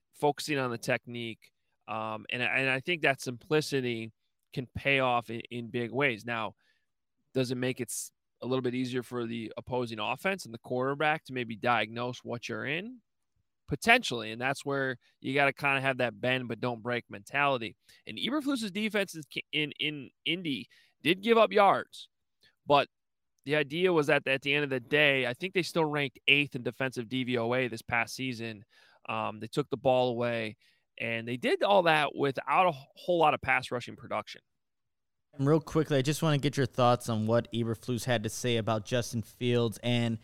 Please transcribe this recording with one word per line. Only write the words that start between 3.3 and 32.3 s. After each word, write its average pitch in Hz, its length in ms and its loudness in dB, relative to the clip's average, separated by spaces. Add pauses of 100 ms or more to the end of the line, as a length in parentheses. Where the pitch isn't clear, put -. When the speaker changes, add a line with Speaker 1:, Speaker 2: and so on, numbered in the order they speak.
Speaker 1:
can 131 220 -6
pay 139 240 2
off 123 300 0
in, 113 200 -8
in 120 200 -8
big 120 220 -4
ways. 120 340 -2
Now, 113 300 -6 (800)
does 127 180 0
it 127 40 -4
make 127 240 -2
it 120 100 -6
s-, - 220 -8 (300)
a - 40 -8
little 131 160 0
bit 123 140 -2
easier 127 260 -4
for 120 240 -6
the 113 320 -8
opposing 117 420 -4
offense 131 460 -4
and 113 80 -14
the 113 60 -12
quarterback 143 680 -2
to 131 80 -12
maybe 117 220 -4
diagnose 120 680 0
what 117 280 -8
you're 113 160 -6
in? 190 320 -6 (680)
Potentially, 120 640 0
and 117 100 -8
that's 135 240 -2
where 135 320 -2 (240)
you 131 140 -4
gotta 139 180 4
kinda 139 260 0
have 131 200 0
that 113 200 0
bend 127 280 0
but 110 120 -6
don't 117 220 -4
break 120 260 -4
mentality. 120 680 -2 (320)
And 110 100 -12
Eberflus's 247 540 -2
defense 208 420 -2
is 160 160 -12
ki-, - 220 -8
in, 151 280 -2
in 143 300 -6 (160)
Indy 156 420 -4 (360)
did 185 180 2
give 226 160 4
up 202 160 6
yards, 190 560 4 (560)
but 139 220 6 (580)
the 143 100 0
idea 156 380 2
was 151 140 4
that 143 200 4
at 135 140 2
the 139 140 2
end 147 80 2
of 139 80 -2
the 131 80 0
day, 139 480 4
I 123 60 -2
think 180 200 -8
they 185 80 2
still 160 240 0
ranked 147 320 -2 (100)
eighth 143 280 4
in 123 80 -8
defensive 123 460 -6
D 127 140 -2
V 123 140 -2
O 117 160 0
A 127 140 0
this 113 160 -10
past 117 320 -4
season. 113 500 -10 (420)
Um, 110 320 -6
they - 80 -10
took 147 220 -4
the 131 80 -4
ball 127 320 4
away, 117 460 -2 (420)
and 113 300 -6
they 123 100 -4
did 294 240 0
all 196 220 6
that 156 320 4
without 143 520 2